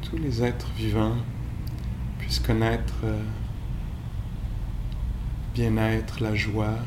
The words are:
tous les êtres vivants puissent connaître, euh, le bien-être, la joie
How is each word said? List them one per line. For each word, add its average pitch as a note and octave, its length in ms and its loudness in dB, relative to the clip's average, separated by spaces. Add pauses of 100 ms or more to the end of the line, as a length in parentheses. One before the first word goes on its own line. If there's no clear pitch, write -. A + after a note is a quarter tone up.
tous E3 100 -4
les C3+ 240 0
êtres A#2+ 340 2
vivants A2 420 4 (1000)
puissent - 220 0
connaître, A2+ 640 2
euh, A2 180 0 (2250)
le A#2 60 2
bien-être, A2 640 2
la G#2+ 100 2
joie G#2+ 540 2